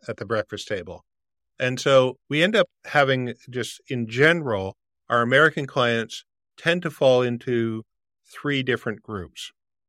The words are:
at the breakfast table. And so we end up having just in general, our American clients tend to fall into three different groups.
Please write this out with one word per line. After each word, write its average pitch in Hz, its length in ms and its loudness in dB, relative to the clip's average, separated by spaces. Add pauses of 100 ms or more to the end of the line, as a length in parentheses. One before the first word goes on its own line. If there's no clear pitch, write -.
at 110 100 -8
the - 80 -12
breakfast 104 420 -6
table. 90 360 -10 (560)
And 127 200 -2
so 131 380 4 (120)
we 147 120 0
end 196 140 2
up - 140 2 (160)
having 131 480 0 (160)
just 120 380 -8
in 120 200 -4
general, 120 720 0 (320)
our 120 120 2
American 139 460 4
clients 117 580 -2 (320)
tend 175 260 -2
to 165 60 -4
fall 131 320 2
into 117 640 -2 (420)
three 139 380 -4
different 120 400 -4
groups. - 480 -12 (380)